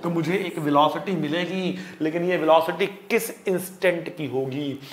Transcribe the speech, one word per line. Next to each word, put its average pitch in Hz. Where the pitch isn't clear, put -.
तो 175
मुझे 165
एक 180
velocity 151
मिलेगी, 170
लेकिन 156
ये 180
velocity 165
किस -
instant 175
की 156
होगी? 135